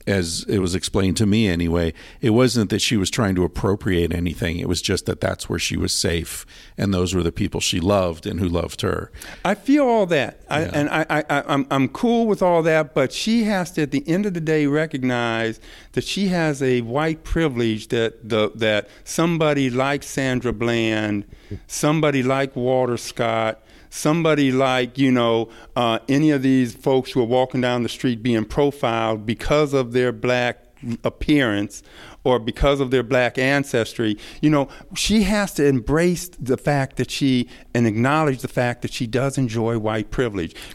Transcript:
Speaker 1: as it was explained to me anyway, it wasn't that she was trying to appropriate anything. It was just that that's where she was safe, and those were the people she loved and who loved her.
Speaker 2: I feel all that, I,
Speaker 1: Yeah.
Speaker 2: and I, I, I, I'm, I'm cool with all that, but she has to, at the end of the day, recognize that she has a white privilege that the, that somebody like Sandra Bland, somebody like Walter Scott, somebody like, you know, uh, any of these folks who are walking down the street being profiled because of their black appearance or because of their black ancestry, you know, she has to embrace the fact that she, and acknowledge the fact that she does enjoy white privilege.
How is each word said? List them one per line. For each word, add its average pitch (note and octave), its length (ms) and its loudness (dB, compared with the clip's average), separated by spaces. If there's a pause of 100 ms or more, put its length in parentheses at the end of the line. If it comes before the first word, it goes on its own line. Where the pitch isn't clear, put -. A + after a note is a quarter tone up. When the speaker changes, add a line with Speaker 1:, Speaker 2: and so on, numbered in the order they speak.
Speaker 1:
as F2+ 420 -2
it A2+ 100 0
was F#2 160 0
explained F#2+ 420 0
to A2 100 2
me G#2+ 220 4
anyway, E2+ 440 0 (280)
it A2+ 100 2
wasn't A2+ 400 4
that G2+ 100 0
she - 160 0
was F#2 140 0
trying G2 240 0
to F2+ 100 2
appropriate F2 680 0
anything. F2 440 -4
It F2 100 -6
was F2 120 -2
just - 260 -2
that F2+ 140 -4
that's - 280 -4
where F2 100 -4
she - 180 -4
was F2 160 -2
safe, E2+ 540 -4 (320)
and G2 160 0
those F2+ 200 0
were F2+ 80 2
the E2+ 100 0
people E2+ 280 -4
she - 200 -2
loved F2+ 460 0
and G2 140 -6
who F#2+ 80 0
loved E2 340 -4
her. E2+ 280 -4 (340)
Speaker 2:
I G3+ 100 0
feel C#4 320 2
all A3+ 200 2
that, D3 420 -2
I, D3 140 -2
Speaker 1:
Yeah. - 120 -4
Speaker 2:
and D3 160 0
I, D#3+ 200 0
I, D3+ 200 0
I, C#3+ 180 0
I'm, C#3 220 0
I'm C3+ 180 2
cool A#3 380 0
with G3+ 160 0
all F3 200 4
that, D#3+ 320 2
but C3 180 0
she A3+ 320 0
has F#3+ 280 -2
to, D#3+ 100 -2
at C#3 80 -2
the C#3+ 180 -2
end F#3+ 180 2
of F#3+ 80 -4
the E3+ 60 -4
day, D#3 260 2
recognize B2 920 -2 (320)
that B2+ 120 -2
she G3 240 -2
has D#3 340 0
a B2+ 200 2
white D3+ 420 -2
privilege A#2+ 640 0
that A2+ 400 -2
the, G#2+ 260 2
that G#2+ 340 0 (160)
somebody D#3 640 0
like C3+ 320 -2
Sandra B2+ 500 -2
Bland, A2 720 0 (420)
somebody D3+ 560 0
like C3 340 0
Walter B2+ 400 0
Scott, A2+ 640 -2 (260)
somebody D3+ 640 2
like, B2+ 460 0
you C3+ 120 4
know, A#2 380 2 (260)
uh, A#2 240 2 (100)
any D3+ 220 4
of C#3 120 2
these C3 320 2
folks C3 380 0
who C3+ 80 0
are A#2 60 4
walking B2+ 360 0
down B2 200 0
the A2+ 60 -2
street A#2+ 340 -4
being A2+ 220 0
profiled A2+ 800 0
because C#3+ 480 0
of B2+ 200 0
their B2 200 2
black B2 460 0 (460)
appearance A2+ 800 0 (420)
or B2+ 160 4
because C#3 400 0
of B2+ 100 -2
their B2 140 2
black B2 340 0
ancestry, B2+ 800 0 (220)
you D3+ 100 4
know, C#3+ 160 2 (300)
she G#3 260 2
has G3+ 320 0
to D3 100 2
embrace D3 640 2 (120)
the A#2+ 160 0
fact C#3 400 -2
that B2 120 -2
she, B2+ 400 0 (240)
and A#2+ 140 2
acknowledge C3 540 2
the B2 80 -6
fact A#2+ 340 -2
that A#2+ 100 -4
she B2 140 -4
does C3 320 -2
enjoy A2+ 400 0
white G#2+ 320 -2
privilege. A2 420 -2 (220)